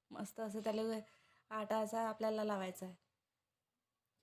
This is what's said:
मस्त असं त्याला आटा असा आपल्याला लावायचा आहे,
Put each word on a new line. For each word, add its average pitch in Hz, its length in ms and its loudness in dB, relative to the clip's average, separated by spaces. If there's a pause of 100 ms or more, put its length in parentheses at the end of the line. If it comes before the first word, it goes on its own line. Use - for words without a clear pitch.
(100)
मस्त - 300 -6
असं 214 200 -2
त्याला 214 220 2 (680)
आटा 214 280 0
असा 220 300 2
आपल्याला 214 360 2
लावायचा 190 420 0
आहे, 180 80 -10 (1300)